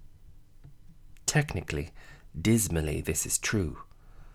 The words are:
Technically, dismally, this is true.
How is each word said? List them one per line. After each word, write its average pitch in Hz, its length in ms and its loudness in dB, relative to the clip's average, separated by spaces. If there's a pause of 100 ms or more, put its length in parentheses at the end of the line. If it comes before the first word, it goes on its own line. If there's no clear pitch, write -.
(1300)
Technically, 82 680 0 (480)
dismally, 85 600 4
this 80 280 -2
is - 100 0
true. 90 460 0 (520)